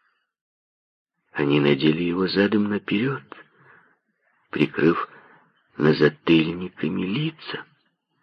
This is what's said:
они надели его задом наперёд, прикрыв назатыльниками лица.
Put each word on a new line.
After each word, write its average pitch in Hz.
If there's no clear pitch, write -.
они 73
надели 73
его 87
задом 104
наперёд, 107
прикрыв 73
назатыльниками 80
лица. 143